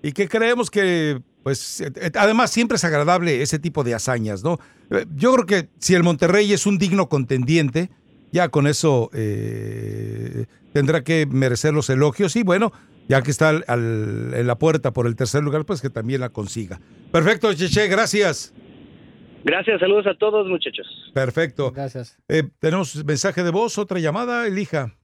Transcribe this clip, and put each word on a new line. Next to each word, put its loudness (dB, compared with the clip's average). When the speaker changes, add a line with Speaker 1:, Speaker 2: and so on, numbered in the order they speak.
Speaker 1:
y -4
que -2
creemos 0
que, 0
pues, -6
eh, -6
eh, -4
además 4
siempre 2
es 0
agradable 2
ese -2
tipo -2
de 0
hazañas, -4
¿no? -2
Eh, 0
yo 4
creo 4
que 0
si 4
el 4
Monterrey 4
es 0
un 2
digno 2
contendiente, 0
ya 2
con 2
eso, 2
eh, -6
tendrá 0
que 2
merecer 0
los -2
elogios 2
y 2
bueno, 2
ya 4
que -4
está 4
al, 2
al, -2
en 0
la 0
puerta 2
por -2
el -2
tercer -2
lugar, -2
pues -6
que -6
también -4
la -6
consiga. -8
Perfecto, 2
Cheche, 0
gracias. 0
Speaker 2:
Gracias, 0
saludos 2
a -2
todos, 0
muchachos. -6
Speaker 1:
Perfecto. -2
Speaker 3:
Gracias. -12
Speaker 1:
Eh, 2
¿tenemos -2
mensaje -2
de 0
voz, -2
otra -4
llamada? -2
Elija. -4